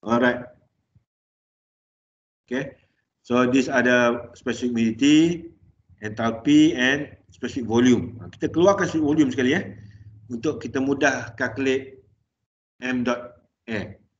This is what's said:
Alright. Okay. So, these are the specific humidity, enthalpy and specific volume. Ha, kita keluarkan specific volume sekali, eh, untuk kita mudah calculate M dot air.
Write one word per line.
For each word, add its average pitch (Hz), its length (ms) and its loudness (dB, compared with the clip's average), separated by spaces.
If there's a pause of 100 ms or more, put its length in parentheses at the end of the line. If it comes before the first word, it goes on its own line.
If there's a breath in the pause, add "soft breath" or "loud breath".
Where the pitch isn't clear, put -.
Alright. 120 380 0 (2000)
Okay. 143 240 -8 (480)
So, 123 240 2
these 127 240 2
are 127 140 2
the 123 500 2
specific 120 400 -6
humidity, 143 720 2 (560)
enthalpy 120 720 2
and 131 400 -2 (160)
specific 117 400 -8
volume. 117 480 2
Ha, - 160 -16
kita - 160 -6
keluarkan 190 400 2
specific 156 160 -2
volume 143 240 2
sekali, 127 240 0
eh, - 240 -6 (480 loud breath)
untuk 143 320 -6
kita 131 240 -6
mudah 135 560 -2
calculate 131 640 -4 (800)
M 127 240 -4
dot 120 320 -6 (320)
air. 98 320 -8 (180)